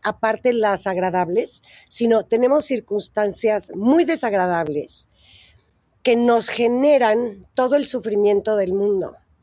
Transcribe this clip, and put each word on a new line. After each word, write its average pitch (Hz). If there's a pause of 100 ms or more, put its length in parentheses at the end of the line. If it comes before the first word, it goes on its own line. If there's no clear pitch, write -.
aparte 220
las 208
agradables, 180 (260)
sino 226
tenemos 254
circunstancias 208
muy 262
desagradables 180 (920)
que 240
nos 233
generan 240
todo 254
el 285
sufrimiento 208
del 190
mundo, 196 (240)